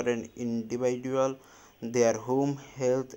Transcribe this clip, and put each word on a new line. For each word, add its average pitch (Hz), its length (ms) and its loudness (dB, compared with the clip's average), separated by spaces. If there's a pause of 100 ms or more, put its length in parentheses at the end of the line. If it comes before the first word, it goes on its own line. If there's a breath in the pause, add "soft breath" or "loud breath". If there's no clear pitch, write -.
an 117 260 -2
individual, 123 1000 -2 (460 loud breath)
their 117 320 4
home, 135 420 0 (220)
health, 131 380 0